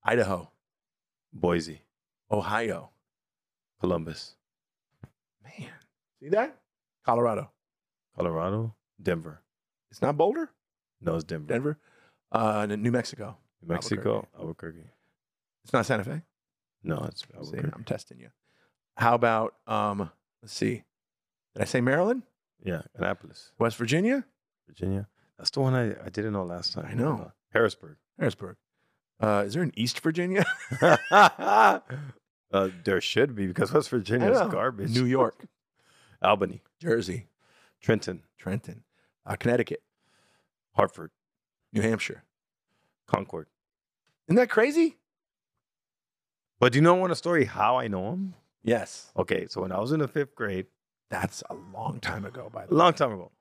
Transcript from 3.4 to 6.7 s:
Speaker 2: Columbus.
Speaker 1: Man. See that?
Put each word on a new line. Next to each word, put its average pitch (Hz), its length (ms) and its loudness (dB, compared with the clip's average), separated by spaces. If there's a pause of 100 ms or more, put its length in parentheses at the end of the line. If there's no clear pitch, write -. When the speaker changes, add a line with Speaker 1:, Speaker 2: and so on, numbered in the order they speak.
Speaker 2:
Columbus. 82 560 -4 (1080)
Speaker 1:
Man. 139 240 -16 (520)
See 139 100 -18
that? 233 280 0 (460)